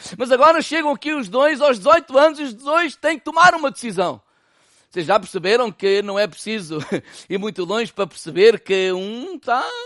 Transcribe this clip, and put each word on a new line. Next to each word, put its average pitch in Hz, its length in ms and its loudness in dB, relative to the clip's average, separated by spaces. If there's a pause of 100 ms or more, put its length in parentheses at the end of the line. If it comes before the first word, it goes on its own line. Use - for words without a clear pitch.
(180)
Mas 240 140 -2
agora 294 300 6
chegam 302 300 -2
aqui 285 220 -6
os 254 160 -6
dois, 269 320 0
aos 277 160 2
dezoito 262 400 2
anos, 294 220 4
e 302 40 -8
os 254 100 -8
dois 285 420 -2
têm 311 220 -2
que - 80 -20
tomar 330 280 4
uma 311 160 -4
decisão. 180 520 -6 (680)
Vocês 170 160 -8
já 190 140 2
perceberam 208 520 -2
que 196 300 0
não 202 160 -6
é 208 100 2
preciso 160 520 -8 (260)
<laughs> - 240 -20
ir 185 80 -4
muito 190 260 -8
longe 208 280 -4
para 196 160 -4
perceber 185 520 4
que 190 320 -2
um 226 440 -8
está 254 280 -2 (220)